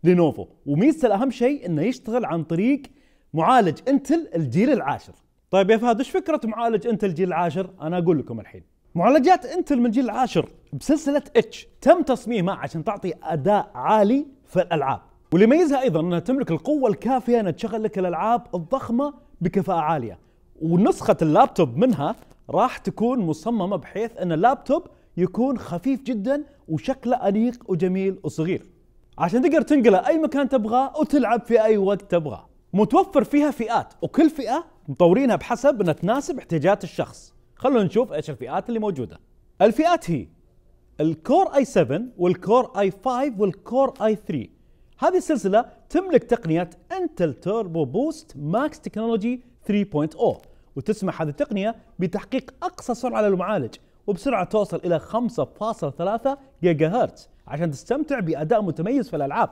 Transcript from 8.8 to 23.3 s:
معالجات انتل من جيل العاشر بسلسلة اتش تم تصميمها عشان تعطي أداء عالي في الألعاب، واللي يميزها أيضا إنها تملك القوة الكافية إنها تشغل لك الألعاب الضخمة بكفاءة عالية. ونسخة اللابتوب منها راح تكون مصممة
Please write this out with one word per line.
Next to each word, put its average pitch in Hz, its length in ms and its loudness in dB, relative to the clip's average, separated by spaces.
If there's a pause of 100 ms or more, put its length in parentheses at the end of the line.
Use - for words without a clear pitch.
معالجات 262 520 4
انتل 285 340 -2
من 240 100 4
جيل 247 140 0
العاشر 226 440 -2 (240)
بسلسلة 285 500 0 (140)
اتش - 320 -2 (120)
تم 330 220 6
تصميمها 214 520 -2
عشان 143 300 -8
تعطي 196 280 -6 (100)
أداء 170 520 0
عالي 214 520 2 (200)
في 180 160 -2
الألعاب، 143 380 -2 (320)
واللي 175 120 6
يميزها 277 380 4
أيضا 175 180 0
إنها 175 180 0
تملك 262 320 -2
القوة 254 400 0
الكافية 240 500 0
إنها 196 100 -2
تشغل 220 320 -6
لك 208 160 -4
الألعاب 185 440 -2 (120)
الضخمة 247 600 -4 (260)
بكفاءة 180 400 -2
عالية. 143 380 -2 (440)
ونسخة 180 600 2
اللابتوب 160 540 2
منها 185 380 0 (360)
راح 196 280 0
تكون 233 400 -2
مصممة 196 580 -4